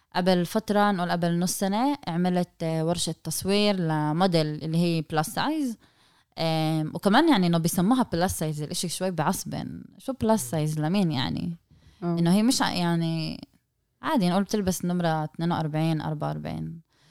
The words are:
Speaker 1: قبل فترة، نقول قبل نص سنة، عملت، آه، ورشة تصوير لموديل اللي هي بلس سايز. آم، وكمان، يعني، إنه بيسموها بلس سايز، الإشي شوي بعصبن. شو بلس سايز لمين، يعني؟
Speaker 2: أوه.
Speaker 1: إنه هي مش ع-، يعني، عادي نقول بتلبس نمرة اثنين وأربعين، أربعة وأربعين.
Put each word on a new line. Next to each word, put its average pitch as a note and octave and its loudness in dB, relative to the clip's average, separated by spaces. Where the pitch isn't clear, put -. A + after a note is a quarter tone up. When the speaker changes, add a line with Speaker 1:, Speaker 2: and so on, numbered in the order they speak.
Speaker 1:
قبل F3+ 2
فترة، G#3 2
نقول F3 -2
قبل E3+ 0
نص F3+ 0
سنة، A3+ 0
عملت، F3+ 0
آه، D#3+ 0
ورشة E3+ -2
تصوير G3+ 0
لموديل D#3+ 2
اللي D#3 -4
هي E3+ 2
بلس D#3 0
سايز. C4+ -2
آم، D#3+ 0
وكمان، A#3 4
يعني، F#3+ 4
إنه E3+ 4
بيسموها F#3 2
بلس F3 0
سايز، D#3 -2
الإشي - -4
شوي F#3 -4
بعصبن. D3+ -4
شو - -8
بلس A3 2
سايز D#3 -2
لمين، E3+ 0
يعني؟ C#3+ -4
Speaker 2:
أوه. E3+ -2
Speaker 1:
إنه E3+ 4
هي G#3+ 4
مش C4 2
ع-، - 0
يعني، E3 -2
عادي A#3 2
نقول F#3+ 2
بتلبس F#3 -2
نمرة E3+ 0
اثنين E3 -4
وأربعين، D#3 -2
أربعة D3+ -4
وأربعين. D#3+ -8